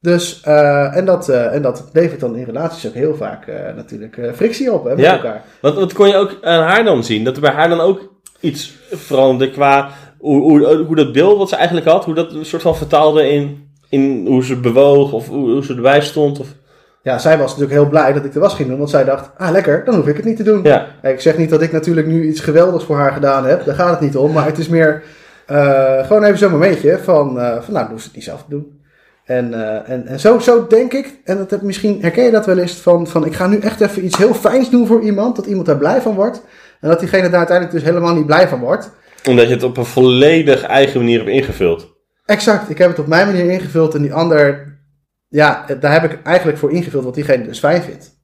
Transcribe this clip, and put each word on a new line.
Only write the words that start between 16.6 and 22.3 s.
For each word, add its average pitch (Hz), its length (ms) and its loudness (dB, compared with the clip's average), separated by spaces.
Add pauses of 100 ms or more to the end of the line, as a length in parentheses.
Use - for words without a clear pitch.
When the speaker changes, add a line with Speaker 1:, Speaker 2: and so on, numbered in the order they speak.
Speaker 1:
Ja, 131 160 -4
zij 160 200 2
was 139 140 0
natuurlijk 143 280 0
heel 147 100 4
blij 147 240 2
dat 139 120 -4
ik 139 80 -8
de 147 60 -2
was 185 140 2
ging 131 160 -6
doen, 131 80 -6
want 143 120 -4
zij 143 140 2
dacht, 135 340 -2
"Ah, 185 140 -4
lekker, 190 340 0
dan 240 100 0
hoef 143 120 0
ik 147 80 -2
het 147 100 -8
niet 226 120 -2
te 220 60 -6
doen." 208 200 2
Speaker 2:
Ja. 139 240 4 (160)
Speaker 1:
Ik 135 160 -2
zeg 160 180 0
niet 160 120 0
dat 160 120 2
ik 165 100 -2
natuurlijk 160 360 -2
nu 165 200 0
iets 151 120 -4